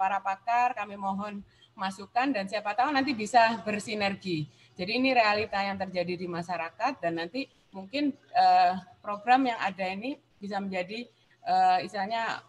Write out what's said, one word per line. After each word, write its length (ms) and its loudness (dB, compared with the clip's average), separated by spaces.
para 180 2
pakar, 540 0
kami 240 -8
mohon 480 -6
masukan 560 -2
dan 160 -4
siapa 240 -4
tahu 200 2
nanti 200 0
bisa 520 4
bersinergi. 840 -4
Jadi 160 -2
ini 160 4
realita 480 2
yang 160 -2
terjadi 400 -4
di 80 -8
masyarakat 800 -4
dan 160 0
nanti 240 -6
mungkin, 480 -4
eh, 400 6
program 400 2
yang 160 -2
ada 320 -4
ini 240 -6
bisa 160 -6
menjadi, 480 -6
eh, 400 4
istilahnya 640 -4